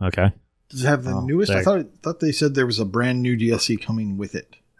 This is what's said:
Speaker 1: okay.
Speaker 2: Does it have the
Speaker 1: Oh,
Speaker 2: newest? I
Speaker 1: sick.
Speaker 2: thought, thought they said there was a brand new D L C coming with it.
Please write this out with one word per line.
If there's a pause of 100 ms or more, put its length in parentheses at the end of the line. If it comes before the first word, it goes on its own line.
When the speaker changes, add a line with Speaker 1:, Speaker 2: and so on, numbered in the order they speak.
Speaker 1:
okay. (360)
Speaker 2:
Does
it
have
the
Speaker 1:
Oh,
Speaker 2:
newest?
I
Speaker 1:
sick.
Speaker 2:
thought, (160)
thought
they
said
there
was
a
brand
new
D
L
C
coming
with
it. (240)